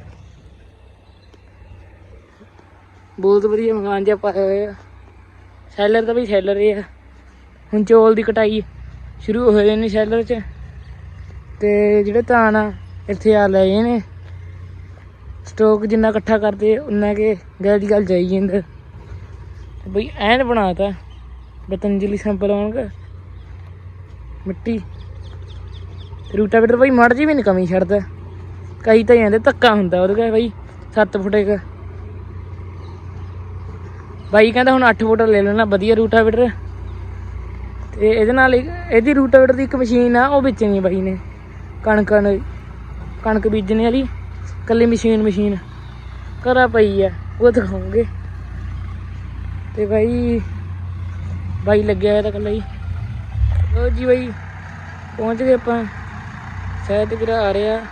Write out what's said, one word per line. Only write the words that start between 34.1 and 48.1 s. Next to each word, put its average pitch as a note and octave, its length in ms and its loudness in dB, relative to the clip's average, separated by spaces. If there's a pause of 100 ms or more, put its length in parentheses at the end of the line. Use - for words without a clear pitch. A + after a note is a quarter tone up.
ਬਾਈ A3 200 8
ਕਹਿੰਦਾ B3+ 200 4
ਹੁਣ B3+ 180 4
ਅੱਠ G3+ 140 0
ਫੁੱਟ A3 180 2
ਲੈ G#3+ 200 4
ਲੈਣਾ G#3 220 2
ਵਧੀਆ G3+ 300 2
ਰੂਟਾਵੇਟਰ। A3 540 4 (1400)
ਤੇ G#3+ 180 2
ਇਹਦੇ A3 220 4
ਨਾਲ C4 220 6
ਇੱਕ, B3+ 140 0 (220)
ਇਹਦੀ A#3 240 4
ਰੂਟਾਵੇਟਰ C4 380 8
ਦੀ C4 120 -2
ਇੱਕ C4 120 -2
ਮਸ਼ੀਨ A#3+ 400 2
ਆ B3+ 100 6
ਉਹ C#4 160 4
ਵੇਚਣੀ G#3 360 0
ਆ - 20 0
ਬਾਈ E3+ 200 0
ਨੇ। F#2 160 -4 (680)
ਕਣਕ G#3+ 280 2
ਨੂੰ, G3+ 260 4 (840)
ਕਣਕ A3 240 0
ਬੀਜਣੇ A3 360 0
ਵਾਲੀ A#3+ 160 2
ਇਕੱਲੀ - 840 -2
ਮਸ਼ੀਨ, A3+ 360 2
ਮਸ਼ੀਨ G#3 340 0 (880)
ਘਰਾਂ B3+ 220 4
ਪਈ G#3 340 4
ਆ F#3+ 80 2 (300)
ਉਹ A#3+ 100 6
ਦਿਖਾਉਂਗੇ। G3 540 0 (1700)